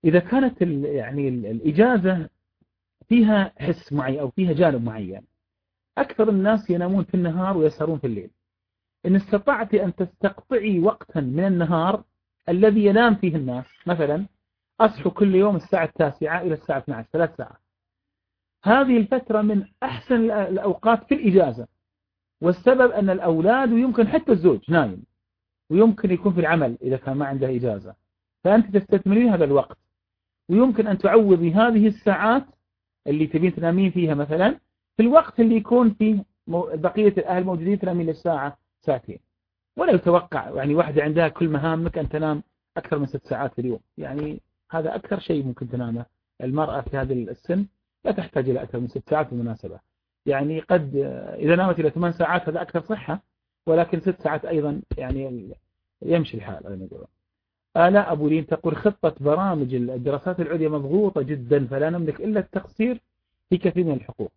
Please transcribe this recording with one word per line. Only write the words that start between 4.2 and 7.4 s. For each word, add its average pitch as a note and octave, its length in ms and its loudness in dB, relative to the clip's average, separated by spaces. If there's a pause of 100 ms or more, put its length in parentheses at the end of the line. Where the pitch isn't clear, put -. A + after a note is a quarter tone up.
أو C3 100 -4
فيها F3+ 220 -2
جانب C#3+ 320 2
معين، G2+ 380 -8 (760)
أكثر A3+ 300 0
الناس G#3 420 2
ينامون F3+ 340 0
في - 100 -6
النهار F3+ 420 0